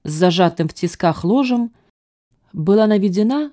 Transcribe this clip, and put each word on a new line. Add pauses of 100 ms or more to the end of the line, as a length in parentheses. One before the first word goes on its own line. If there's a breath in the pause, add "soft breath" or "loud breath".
с
зажатым
в
тисках
ложем (800)
была
наведена